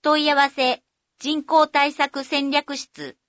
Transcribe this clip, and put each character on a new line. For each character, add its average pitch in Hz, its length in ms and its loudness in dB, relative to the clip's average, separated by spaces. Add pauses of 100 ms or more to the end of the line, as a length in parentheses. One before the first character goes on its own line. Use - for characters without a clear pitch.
問 302 220 2
い 302 60 2
合 294 60 2
わ 277 140 2
せ、 254 340 -2 (340)
人 294 240 -6
口 311 240 2
対 294 240 0
策 285 320 -4
戦 277 280 -4
略 285 260 -2
室。 147 400 -14 (120)